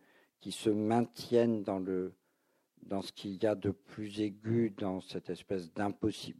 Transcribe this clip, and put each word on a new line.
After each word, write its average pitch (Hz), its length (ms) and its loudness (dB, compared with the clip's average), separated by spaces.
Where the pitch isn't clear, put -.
qui 98 120 -8
se - 180 2
maintiennent 113 920 4
dans 95 160 -2
le, 92 340 -2
dans 98 200 -4
ce 87 100 -10
qu'il 98 300 -6
y 113 40 4
a 107 100 4
de 98 160 -2
plus 107 480 -8
aigu 107 500 2
dans 95 300 -4
cette - 300 -8
espèce 87 420 -4
d'impossible, - 680 -2